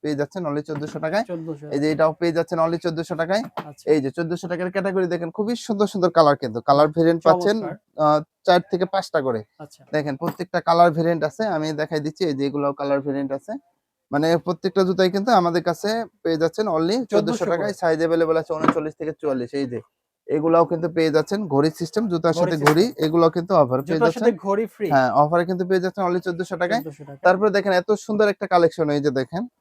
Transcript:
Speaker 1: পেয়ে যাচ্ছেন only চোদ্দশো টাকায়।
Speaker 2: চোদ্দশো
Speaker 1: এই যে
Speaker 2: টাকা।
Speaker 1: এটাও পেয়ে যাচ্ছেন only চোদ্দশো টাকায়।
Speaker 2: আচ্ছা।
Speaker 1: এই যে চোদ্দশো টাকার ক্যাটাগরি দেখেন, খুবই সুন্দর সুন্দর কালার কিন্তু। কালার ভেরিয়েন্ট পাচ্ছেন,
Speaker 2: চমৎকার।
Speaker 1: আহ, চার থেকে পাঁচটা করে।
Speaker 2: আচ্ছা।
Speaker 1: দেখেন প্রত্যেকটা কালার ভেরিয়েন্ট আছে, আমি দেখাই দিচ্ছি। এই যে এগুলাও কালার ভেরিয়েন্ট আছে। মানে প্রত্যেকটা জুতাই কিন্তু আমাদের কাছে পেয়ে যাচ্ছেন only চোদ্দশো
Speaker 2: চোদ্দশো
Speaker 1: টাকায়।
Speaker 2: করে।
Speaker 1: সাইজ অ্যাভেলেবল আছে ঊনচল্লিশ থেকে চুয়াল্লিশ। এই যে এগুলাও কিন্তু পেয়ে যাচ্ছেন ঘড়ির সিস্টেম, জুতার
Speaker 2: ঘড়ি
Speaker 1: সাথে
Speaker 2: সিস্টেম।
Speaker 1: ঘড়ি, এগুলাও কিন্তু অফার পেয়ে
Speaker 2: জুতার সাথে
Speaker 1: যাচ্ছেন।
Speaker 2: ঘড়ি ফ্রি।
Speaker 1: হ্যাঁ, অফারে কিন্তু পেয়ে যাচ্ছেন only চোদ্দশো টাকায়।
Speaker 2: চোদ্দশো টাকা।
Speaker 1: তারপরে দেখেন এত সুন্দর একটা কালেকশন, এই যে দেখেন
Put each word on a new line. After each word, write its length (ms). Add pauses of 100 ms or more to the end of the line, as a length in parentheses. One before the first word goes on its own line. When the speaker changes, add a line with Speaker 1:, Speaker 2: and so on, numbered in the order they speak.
Speaker 1:
পেয়ে 160
যাচ্ছেন 280
only 180
চোদ্দশো 360
টাকায়। 260
Speaker 2:
চোদ্দশো 420
Speaker 1:
এই 140
যে 80
Speaker 2:
টাকা। 60
Speaker 1:
এটাও 240
পেয়ে 140
যাচ্ছেন 260
only 200
চোদ্দশো 360
টাকায়। 280 (140)
Speaker 2:
আচ্ছা। 340
Speaker 1:
এই 100
যে 100
চোদ্দশো 380
টাকার 220
ক্যাটাগরি 360
দেখেন, 240
খুবই 260
সুন্দর 300
সুন্দর 240
কালার 260
কিন্তু। 240
কালার 280
ভেরিয়েন্ট 360
পাচ্ছেন, 320
Speaker 2:
চমৎকার। 200 (220)
Speaker 1:
আহ, 220 (240)
চার 160 (100)
থেকে 140
পাঁচটা 360
করে। 200 (180)
Speaker 2:
আচ্ছা। 220 (120)
Speaker 1:
দেখেন 240
প্রত্যেকটা 440
কালার 300
ভেরিয়েন্ট 340
আছে, 200
আমি 280
দেখাই 280
দিচ্ছি। 240
এই 100
যে 120
এগুলাও 260
কালার 280
ভেরিয়েন্ট 320
আছে। 220 (560)
মানে 180 (100)
প্রত্যেকটা 460
জুতাই 260
কিন্তু 200
আমাদের 320
কাছে 280 (320)
পেয়ে 200
যাচ্ছেন 260
only 280
চোদ্দশো 180
Speaker 2:
চোদ্দশো 300
Speaker 1:
টাকায়। 280
Speaker 2:
করে। 80
Speaker 1:
সাইজ 180
অ্যাভেলেবল 380
আছে 180
ঊনচল্লিশ 440
থেকে 140
চুয়াল্লিশ। 420
এই 120
যে 120 (500)
এগুলাও 360
কিন্তু 220 (100)
পেয়ে 140
যাচ্ছেন 380
ঘড়ির 300
সিস্টেম, 300
জুতার 240
Speaker 2:
ঘড়ি 80
Speaker 1:
সাথে 160
Speaker 2:
সিস্টেম। 120
Speaker 1:
ঘড়ি, 160 (220)
এগুলাও 240
কিন্তু 240
অফার 260
পেয়ে 180
Speaker 2:
জুতার 140
সাথে 180
Speaker 1:
যাচ্ছেন। 140
Speaker 2:
ঘড়ি 220
ফ্রি। 240
Speaker 1:
হ্যাঁ, 220
অফারে 320
কিন্তু 220
পেয়ে 180
যাচ্ছেন 200
only 160
চোদ্দশো 360
টাকায়। 260
Speaker 2:
চোদ্দশো 220
টাকা। 180
Speaker 1:
তারপরে 280
দেখেন 220
এত 200
সুন্দর 360
একটা 180
কালেকশন, 440
এই 100
যে 100
দেখেন 320 (180)